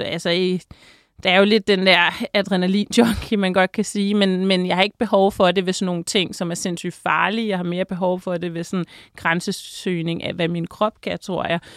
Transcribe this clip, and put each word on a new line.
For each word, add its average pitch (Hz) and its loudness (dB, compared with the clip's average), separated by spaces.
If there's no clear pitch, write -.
altså, 170 -4
i, 185 0
der 185 0
er 185 6
jo 202 8
lidt 208 4
den 190 4
der 175 4
adrenalin-junkie, 202 2
man 190 0
godt 185 2
kan 214 -2
sige, 202 -2
men, 190 2
men 185 2
jeg 180 0
har 185 4
ikke 202 -4
behov 202 2
for 180 2
det 185 0
ved 185 0
sådan 190 -4
nogle 175 -2
ting, - -2
som 175 -6
er 175 -6
sindssygt 175 -6
farlige. 180 -2
Jeg 190 -2
har 180 -4
mere 175 -4
behov 185 -2
for 180 -6
det 170 -8
ved 165 -6
sådan 180 -4
grænsesøgning 170 -6
af, - -6
hvad 175 -2
min 170 -4
krop - -4
kan, - -6
tror - -4
jeg. 165 -2